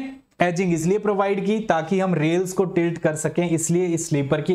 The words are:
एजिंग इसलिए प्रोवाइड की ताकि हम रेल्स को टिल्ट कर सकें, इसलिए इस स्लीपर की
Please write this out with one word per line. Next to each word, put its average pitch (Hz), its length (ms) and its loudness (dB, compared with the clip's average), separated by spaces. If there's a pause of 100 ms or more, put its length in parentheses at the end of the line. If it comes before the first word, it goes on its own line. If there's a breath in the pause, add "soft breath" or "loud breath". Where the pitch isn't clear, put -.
(420)
एजिंग 180 300 0
इसलिए 165 260 2
प्रोवाइड 196 480 0
की 214 140 0
ताकि 175 400 0
हम 185 140 0
रेल्स 165 380 0
को 202 140 0
टिल्ट 170 320 0
कर 156 180 0
सकें, 165 320 -2
इसलिए 170 380 0
इस 165 220 -2
स्लीपर 143 340 0
की 180 120 0